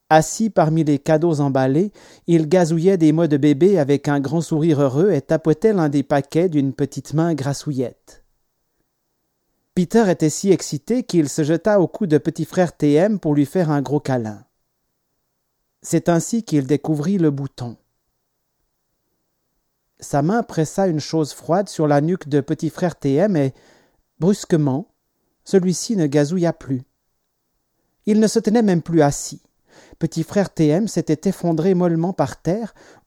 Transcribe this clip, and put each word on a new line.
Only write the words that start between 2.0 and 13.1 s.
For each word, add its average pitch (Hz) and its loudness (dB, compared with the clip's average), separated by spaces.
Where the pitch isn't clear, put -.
il 160 2
gazouillait 170 2
des 160 4
mots 165 2
de 147 0
bébé 151 4
avec 139 0
un 143 0
grand 139 -2
sourire 156 0
heureux 143 2
et 143 0
tapotait 160 0
l'un 165 0
des 143 0
paquets 151 0
d'une 139 -2
petite - -6
main 165 0
grassouillette. 135 -6
Peter 208 2
était 160 0
si 196 0
excité 190 -2
qu'il 165 0
se 156 -4
jeta 170 0
au 165 2
cou - -6
de 151 2
petit 160 -4
frère 180 -2
T 147 2
M 190 2